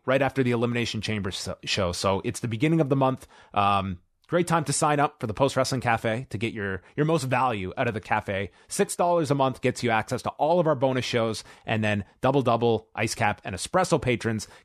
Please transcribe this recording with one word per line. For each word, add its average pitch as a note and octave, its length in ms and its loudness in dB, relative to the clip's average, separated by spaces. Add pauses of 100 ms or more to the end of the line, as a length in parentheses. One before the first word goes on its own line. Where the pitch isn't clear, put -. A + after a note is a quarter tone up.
right C3 160 2
after C3+ 200 0
the B2 80 2
Elimination A#2 520 0
Chamber G#2 260 -4
s-, - 200 -8 (160)
show. F2+ 280 0
So F#2+ 320 0
it's A2+ 160 -4
the B2 80 -4
beginning D3+ 320 2
of C#3+ 80 0
the C3+ 80 2
month. C3 320 0 (240)
Um, G2 460 0 (280)
great F3 220 0
time E3 160 2
to - 80 -4
sign D3 260 2
up C#3+ 220 0
for B2+ 60 -6
the G#2+ 80 -4
Post C3+ 200 2
Wrestling C3 280 0
Cafe A#2 480 0
to A2 80 -6
get A2 160 -4
your, G2 280 -4 (140)
your D3 100 2
most D#3+ 180 0
value A#2+ 520 0
out B2+ 100 0
of A2+ 80 -2
the A2 60 -6
cafe. G2+ 500 -2 (160)
Six - 300 -2
dollars F3 340 2
a C#3+ 40 2
month C3 260 0
gets - 220 -2
you A#2 80 2
access A2 320 0
to - 80 -6
all D#3+ 280 0
of D#3+ 80 2
our D#3 80 2
bonus C3 300 0
shows, A2+ 400 -2 (220)
and A2 180 0
then G#2 200 0 (180)
Double C3+ 200 4
Double, A#2 540 2
Ice A2+ 180 -2
Cap, G#2 300 -2
and G#2 100 -8
Espresso F3 460 0
patrons A2+ 480 -2 (160)